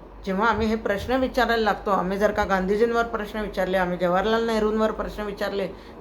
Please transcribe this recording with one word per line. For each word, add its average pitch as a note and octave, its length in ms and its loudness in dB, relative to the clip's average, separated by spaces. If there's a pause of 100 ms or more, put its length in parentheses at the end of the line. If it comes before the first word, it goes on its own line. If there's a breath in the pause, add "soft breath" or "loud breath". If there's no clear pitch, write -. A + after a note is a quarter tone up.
(260)
जेव्हा G3 220 0
आम्ही G#3+ 180 2
हे A3 100 0
प्रश्न A3 360 -2
विचारायला B3 500 2
लागतो, G#3 280 0
आम्ही F#3 280 0
जर G#3 120 4
का G#3 140 0
गांधीजींवर G#3 600 2
प्रश्न G#3+ 360 -6
विचारले, F#3+ 380 0
आम्ही F3+ 200 0
जवाहरलाल G3 480 2
नेहरूंवर A3 460 2
प्रश्न G3+ 300 -6
विचारले G3 440 -4 (340 loud breath)